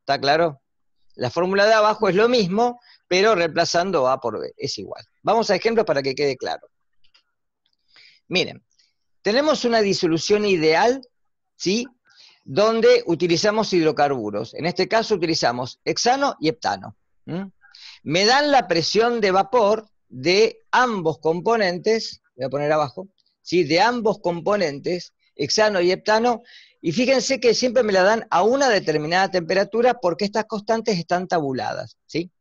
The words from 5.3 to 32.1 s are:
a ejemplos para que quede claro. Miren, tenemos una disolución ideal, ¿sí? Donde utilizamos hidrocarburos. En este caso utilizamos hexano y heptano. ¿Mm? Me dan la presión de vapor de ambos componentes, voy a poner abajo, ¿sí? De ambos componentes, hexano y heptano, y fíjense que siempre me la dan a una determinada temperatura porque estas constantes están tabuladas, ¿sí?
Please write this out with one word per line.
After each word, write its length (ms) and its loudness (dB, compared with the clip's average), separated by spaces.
a 60 4
ejemplos 280 0
para 180 0
que 120 -4
quede 220 -2
claro. 300 -8
Miren, 360 -4
tenemos 420 0
una 180 2
disolución 640 0
ideal, 560 2
¿sí? 280 -2
Donde 600 4
utilizamos 680 0
hidrocarburos. 840 0
En 120 -6
este 220 -2
caso 260 0
utilizamos 720 -2
hexano 560 0
y 80 0
heptano. 480 -6
¿Mm? 180 -8
Me 220 0
dan 260 2
la 160 4
presión 540 0
de 100 2
vapor 580 0
de 600 0
ambos 480 0
componentes, 1040 -2
voy 120 -8
a 40 -6
poner 220 -2
abajo, 360 -2
¿sí? 220 0
De 160 2
ambos 400 0
componentes, 920 -4
hexano 440 0
y 120 2
heptano, 500 0
y 120 -4
fíjense 480 0
que 140 4
siempre 280 0
me 100 0
la 100 4
dan 280 2
a 120 2
una 260 2
determinada 640 0
temperatura 680 0
porque 240 -2
estas 220 -4
constantes 520 -2
están 300 -4
tabuladas, 760 -4
¿sí? 340 -8